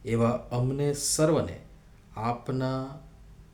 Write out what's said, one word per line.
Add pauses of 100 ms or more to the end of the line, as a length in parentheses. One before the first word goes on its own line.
એવા (220)
અમને
સર્વને (580)
આપના (540)